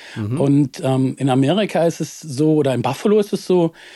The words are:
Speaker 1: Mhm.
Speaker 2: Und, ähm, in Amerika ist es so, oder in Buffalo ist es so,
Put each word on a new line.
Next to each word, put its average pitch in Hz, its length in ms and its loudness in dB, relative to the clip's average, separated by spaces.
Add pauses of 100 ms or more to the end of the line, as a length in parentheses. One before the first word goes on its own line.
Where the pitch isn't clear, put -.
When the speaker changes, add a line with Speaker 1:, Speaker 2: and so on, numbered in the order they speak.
(160)
Speaker 1:
Mhm. 117 240 -4
Speaker 2:
Und, 139 420 2
ähm, 131 360 0
in 135 120 -2
Amerika 160 560 2
ist 165 140 -2
es - 220 -10
so, 156 320 0
oder 139 200 2
in 123 100 0
Buffalo 202 360 2
ist 208 140 -2
es 185 120 -6
so, 175 280 2 (220)